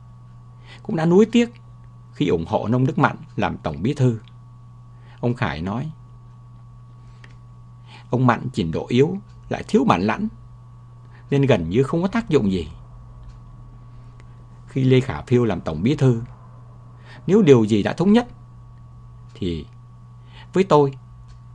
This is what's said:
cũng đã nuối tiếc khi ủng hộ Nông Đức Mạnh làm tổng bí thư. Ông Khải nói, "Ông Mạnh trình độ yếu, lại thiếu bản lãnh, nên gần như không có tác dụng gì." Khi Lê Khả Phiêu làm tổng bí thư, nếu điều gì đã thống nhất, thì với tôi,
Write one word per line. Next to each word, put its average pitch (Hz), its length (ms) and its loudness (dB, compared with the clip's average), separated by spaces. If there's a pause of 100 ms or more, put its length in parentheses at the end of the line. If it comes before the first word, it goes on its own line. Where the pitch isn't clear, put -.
(840)
cũng - 140 -6
đã 160 100 0
nuối 190 260 6
tiếc 240 200 2 (600)
khi - 160 -2
ủng 82 200 -2
hộ 104 200 -2
Nông 127 180 2
Đức - 120 -4
Mạnh 120 180 0 (200)
làm 87 220 -2
tổng 76 240 -8
bí 139 120 -2
thư. 123 260 0 (1000)
Ông 120 140 -2
Khải 80 280 -6
nói, 120 280 -8 (2250)
"Ông 127 160 0
Mạnh 120 260 0
trình 87 180 -4
độ 78 180 -6
yếu, 151 300 2 (300)
lại - 200 -8
thiếu 247 160 2
bản 95 180 0
lãnh, 120 260 -4 (1040)
nên 139 120 2
gần 92 280 0
như 117 120 2
không 170 200 -2
có 190 60 -2
tác 226 200 -4
dụng 110 240 0
gì." 85 160 -4 (2000)
Khi 131 180 -4
Lê 131 160 4
Khả 80 220 -6
Phiêu 123 220 2
làm 95 160 -2
tổng 80 220 -6
bí 139 140 0
thư, 120 260 2 (1040)
nếu 202 160 4
điều 131 220 6
gì 104 180 2
đã - 100 -4
thống 196 200 0
nhất, 240 160 2 (1080)
thì 82 320 -6 (840)
với 190 120 0
tôi, 147 280 4 (640)